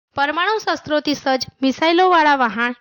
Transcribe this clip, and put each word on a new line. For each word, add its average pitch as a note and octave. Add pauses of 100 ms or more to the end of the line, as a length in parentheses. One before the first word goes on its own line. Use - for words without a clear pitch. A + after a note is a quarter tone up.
(140)
પરમાણુ E4
શસ્ત્રોથી D4+
સજ્જ C4 (160)
મિસાઇલોવાળા D#4+
વહાણ A#3+